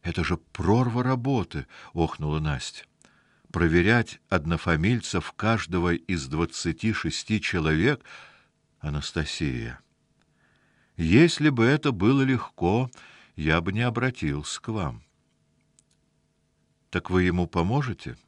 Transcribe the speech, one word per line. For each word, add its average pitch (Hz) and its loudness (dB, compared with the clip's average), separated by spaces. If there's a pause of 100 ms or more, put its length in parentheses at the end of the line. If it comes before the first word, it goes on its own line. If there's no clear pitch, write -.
Это 87 -4
же 87 -2
прорва 117 0
работы, 123 -2 (260)
охнула 78 -2
Настя. 73 -6 (680)
Проверять 87 4
однофамильцев 85 0
каждого 87 0
из 80 -4
двадцати 85 -2
шести - -4
человек, 87 0 (800)
Анастасия. 76 -6 (1160)
Если 147 4
бы 120 2
это 143 2
было 117 4
легко, 120 0 (460)
я 78 2
бы 90 -4
не 110 -2
обратился 117 -4
к - -12
вам. 82 -6 (1900)
Так 90 -4
вы 90 4
ему 90 2
поможете? 113 -2 (120)